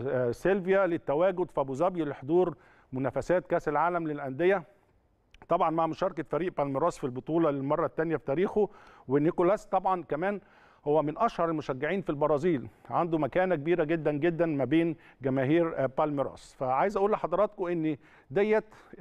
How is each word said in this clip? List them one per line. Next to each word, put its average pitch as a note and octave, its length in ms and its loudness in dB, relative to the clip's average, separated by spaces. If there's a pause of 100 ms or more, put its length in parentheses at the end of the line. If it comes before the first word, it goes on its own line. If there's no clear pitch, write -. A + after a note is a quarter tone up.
آه، B2+ 220 2
سيلفيا F#3+ 560 2
للتواجد E3+ 640 0
في D#3 100 -2
أبو C3+ 120 -4
ظبي E3+ 300 0
لحضور D#3 520 0 (380)
منافسات C3+ 540 0
كأس E3+ 200 0
العالم E3 400 0
للأندية، D3 560 0 (840)
طبعًا E3+ 200 2
مع E3 180 0
مشاركة E3 360 -4
فريق E3 340 -4
بالميراس C#3+ 400 0
في - 60 -12
البطولة D3 480 0
للمرة C#3+ 340 -2
الثانية D#3+ 320 -2
في - 80 -8
تاريخه. F#3+ 440 0 (380)
ونيكولاس E3+ 580 2
طبعًا F#3 380 0
كمان F3+ 380 -4 (440)
هو D3+ 160 4
من D3+ 160 -2
أشهر E3+ 320 0
المشجعين D#3 520 -2
في - 80 -8
البرازيل، D3 580 0 (220)
عنده D#3+ 280 0
مكانة F3 380 0
كبيرة E3 280 0
جدًا D3+ 280 0
جدًا E3 340 0
ما C#3 200 0
بين E3 300 2 (260)
جماهير، C3+ 600 2
آه، B2+ 140 0
بالميراس. C#3 640 -4
فعايز D3 380 0
أقول G3+ 140 2
لحضراتكم F#3 560 -2
إن D#3 300 -2 (340)
ديت G#3 320 2 (380)